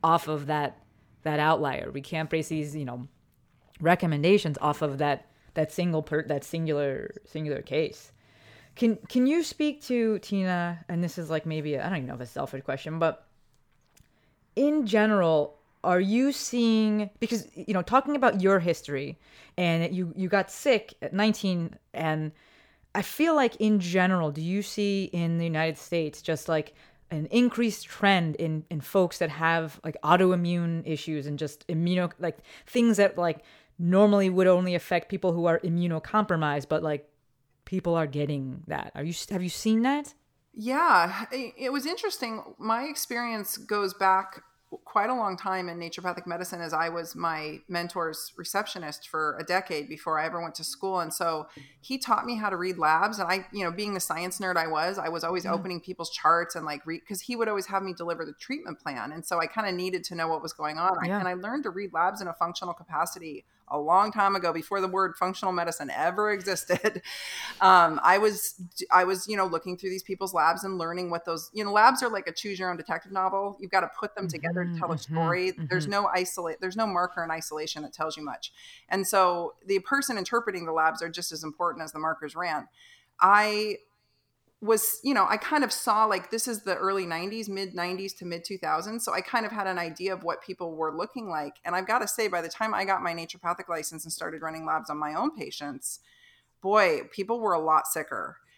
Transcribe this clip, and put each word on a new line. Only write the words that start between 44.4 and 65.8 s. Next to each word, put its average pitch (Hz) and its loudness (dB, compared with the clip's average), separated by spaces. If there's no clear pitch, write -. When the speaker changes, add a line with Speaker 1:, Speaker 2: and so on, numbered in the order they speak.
Speaker 2:
quite 214 2
a 254 0
long 208 -2
time 185 -4
in 170 -8
naturopathic 175 -8
medicine, 175 -6
as 165 -4
I 160 0
was 165 -6
my 156 -4
mentor's 170 -4
receptionist 180 -6
for 156 -2
a 160 -8
decade 175 -2
before 156 -2
I 156 0
ever 170 -6
went 165 -8
to 160 -10
school. 190 -4
And 160 -4
so 160 -2
he - -6
taught 254 -2
me 240 -4
how 214 -4
to 185 -2
read 180 -4
labs. 175 2
And 175 -2
I, 190 -2
you 202 -4
know, 170 0
being 202 -6
the 185 -4
science 175 -4
nerd 185 -2
I 165 2
was, 160 0
I 160 -4
was 165 -4
always 170 -2
Speaker 1:
Yeah. - 0
Speaker 2:
opening 175 -4
people's 170 -10
charts 170 2
and, 160 -8
like, 147 -8
re-, 165 -6
'cause 196 -10
he 247 -6
would 226 0
always 202 -2
have 196 -2
me 190 -6
deliver 170 -6
the 151 -12
treatment - -10
plan. 139 -8
And 165 -12
so 170 -2
I 165 0
kinda 208 -4
needed 180 -2
to 180 -8
know 165 -2
what 160 -2
was 160 -8
going 151 -4
on. 180 2
I, 170 -2
Speaker 1:
Yeah. 196 0
Speaker 2:
and 180 -2
I 180 -2
learned 214 -6
to - -4
read 185 -8
labs 180 0
in 190 -8
a 165 -6
functional 175 -4
capacity 165 -6
a 147 -2
long 180 4
time 196 2
ago, 175 0
before 165 -2
the 190 0
word 185 0
functional 190 -2
medicine 165 -2